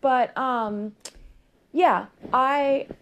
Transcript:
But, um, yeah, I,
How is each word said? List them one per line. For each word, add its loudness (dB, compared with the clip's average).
But, 2
um, -4
yeah, 2
I, 0